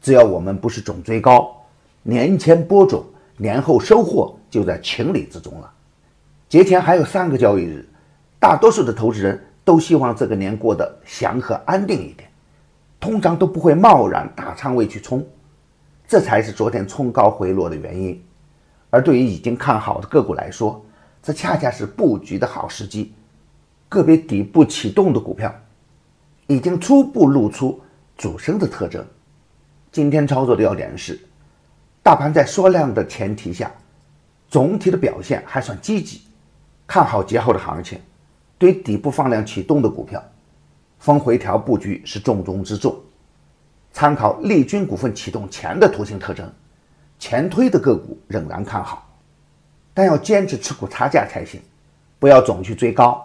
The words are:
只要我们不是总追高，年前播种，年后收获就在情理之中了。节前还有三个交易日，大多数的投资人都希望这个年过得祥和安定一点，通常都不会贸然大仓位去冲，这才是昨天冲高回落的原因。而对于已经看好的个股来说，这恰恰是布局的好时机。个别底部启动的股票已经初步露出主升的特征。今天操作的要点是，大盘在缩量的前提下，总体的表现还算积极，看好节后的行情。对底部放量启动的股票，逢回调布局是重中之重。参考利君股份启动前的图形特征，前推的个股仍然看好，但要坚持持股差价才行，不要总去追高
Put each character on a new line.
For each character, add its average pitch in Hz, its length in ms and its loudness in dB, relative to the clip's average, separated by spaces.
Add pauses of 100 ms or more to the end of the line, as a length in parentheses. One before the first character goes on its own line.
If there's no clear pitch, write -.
只 139 120 2
要 123 100 10
我 98 160 4
们 92 200 -6
不 117 100 -4
是 113 140 -8
总 87 200 -10
追 113 160 -4
高， 123 320 4 (520)
年 123 360 0
前 165 280 6
播 196 180 6
种， 190 180 -2 (360)
年 104 240 -2
后 135 180 4
收 220 240 6
获 - 340 -2 (120)
就 107 120 -2
在 85 180 -2
情 139 340 -4
理 143 100 -4
之 - 160 -18
中 - 200 -18
了。 - 120 -20 (720)
节 170 160 6
前 185 160 6
还 175 180 4
有 160 80 2
三 180 260 -2
个 135 80 0
交 101 200 2
易 90 40 -2
日， 76 260 -10 (500)
大 175 160 6
多 220 160 6
数 220 140 0
的 117 80 -4
投 113 180 -2
资 104 120 -6
人 98 200 -2 (220)
都 165 160 6
希 165 140 0
望 127 200 0
这 117 120 -2
个 101 100 -2
年 98 180 -4
过 110 200 0
得 87 200 -6 (120)
祥 104 340 -6
和 117 140 -6 (100)
安 196 220 -2
定 180 120 -2
一 73 140 -12
点， - 160 -20 (720)
通 220 180 -4
常 175 160 0
都 185 120 0
不 185 120 -4
会 180 160 4
贸 175 320 6
然 82 300 -4
大 - 180 -12
仓 131 220 -6
位 113 100 2
去 107 140 -10
冲， 135 260 -6 (800)
这 208 140 4
才 110 220 0
是 107 100 -6
昨 110 180 -2
天 101 160 -4
冲 127 240 -4
高 107 200 4
回 95 240 -4
落 87 160 -2
的 80 40 -8
原 80 240 -12
因。 92 240 -8 (680)
而 127 120 4
对 143 140 4
于 123 60 4
已 104 160 -2
经 120 180 -4
看 120 240 -2
好 107 220 -6
的 101 60 -16
个 151 140 2
股 90 120 -4
来 - 160 -8
说， - 340 -6 (380)
这 151 100 -8
恰 180 240 -4
恰 127 140 -2
是 - 160 -8
布 117 320 0
局 - 200 -10
的 - 80 -2
好 - 220 -10
时 - 180 -14
机。 107 280 -10 (760)
个 196 140 0
别 160 160 6
底 104 240 -4
部 147 200 2
启 - 280 0
动 190 240 2
的 120 40 0
股 - 140 -8
票 104 180 -8 (960)
已 135 140 0
经 180 180 -2
初 269 240 4
步 247 240 2
露 135 220 2
出 131 320 -6 (380)
主 85 180 -8
升 180 220 -4
的 190 100 -2
特 - 180 -8
征。 85 160 -10 (880)
今 147 200 0
天 147 160 2
操 135 180 0
作 123 120 2
的 104 80 2
要 101 100 2
点 58 240 -10
是， - 180 -12 (840)
大 160 140 6
盘 147 180 -2
在 147 100 4
缩 185 240 2
量 160 240 2
的 104 140 -2
前 104 300 -8
提 90 160 -10
下， - 200 -10 (760)
总 156 280 2
体 190 140 0
的 180 80 -2
表 - 240 -4
现 - 240 -6
还 - 140 -6
算 107 200 -12
积 208 220 -4
极， - 180 -16 (640)
看 175 220 2
好 107 160 -2
节 110 160 -2
后 117 140 0
的 98 80 0
行 80 200 -10
情。 87 160 -14 (640)
对 180 140 6
底 117 240 -4
部 104 120 -4
放 131 220 -2
量 110 160 -2
启 98 160 -10
动 147 180 0
的 113 80 2
股 - 140 -8
票， - 180 -12 (800)
逢 147 180 2
回 117 220 0
调 95 180 -4
布 117 220 -2
局 - 260 -8
是 - 140 -12
重 101 240 -2
中 95 220 -8
之 107 120 -8
重。 - 240 -4 (920)
参 147 240 0
考 107 240 -2
利 190 240 2
君 196 200 -4
股 - 120 -6
份 117 180 -4
启 - 160 -14
动 101 180 -10
前 - 300 -10
的 202 100 6
图 - 160 -4
形 101 140 -12
特 92 160 -10
征， 87 180 -16 (680)
前 147 280 -2
推 226 220 2
的 175 80 2
个 131 160 2
股 - 320 -12
仍 80 220 -8
然 85 160 -10
看 - 180 -8
好， - 260 -16 (840)
但 196 120 2
要 165 140 4
坚 202 260 2
持 143 140 -8
持 - 160 -10
股 - 140 -10
差 - 180 -4
价 139 180 0
才 - 200 -12
行， - 160 -18 (580)
不 139 80 2
要 139 160 10
总 92 180 -2
去 95 140 -10
追 113 180 -2
高 123 320 2